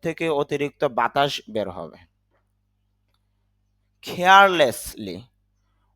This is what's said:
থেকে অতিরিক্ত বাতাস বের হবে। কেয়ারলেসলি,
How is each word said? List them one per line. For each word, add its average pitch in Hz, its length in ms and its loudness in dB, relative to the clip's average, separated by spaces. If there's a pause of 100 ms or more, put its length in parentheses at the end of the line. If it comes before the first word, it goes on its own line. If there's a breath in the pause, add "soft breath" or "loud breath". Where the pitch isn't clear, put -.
থেকে 165 260 -6
অতিরিক্ত 143 560 -4
বাতাস 135 560 -2 (100)
বের 107 200 -6
হবে। 87 260 -14 (2000)
কেয়ারলেসলি, 165 1200 2 (720)